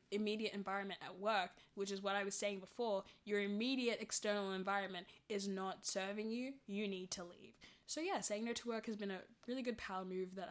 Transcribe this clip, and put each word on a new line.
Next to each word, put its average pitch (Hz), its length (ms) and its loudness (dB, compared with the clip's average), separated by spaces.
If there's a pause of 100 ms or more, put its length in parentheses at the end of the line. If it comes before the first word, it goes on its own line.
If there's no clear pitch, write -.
(120)
immediate 214 420 2
environment 196 500 -2
at 170 160 -8
work, 196 300 4 (240)
which 196 180 0
is 196 120 -4
what 196 120 4
I 202 80 4
was 196 120 0
saying 202 240 0
before, 196 440 0 (200)
your 202 160 4
immediate 226 640 4
external 208 500 2
environment 190 560 0 (220)
is 202 180 2
not 190 400 -2
serving 202 420 0
you, 254 240 -2 (140)
you 208 200 0
need 185 240 -4
to 180 120 -6
leave. - 340 -16 (300)
So - 140 -2
yeah, 349 180 2
saying 214 260 0
no 233 80 0
to 233 160 -4
work 226 160 -2
has 220 100 -2
been 202 140 -2
a 185 120 -4 (260)
really 254 160 -2
good 233 160 -2
power 190 260 -4
move 185 300 -4
that 185 160 -6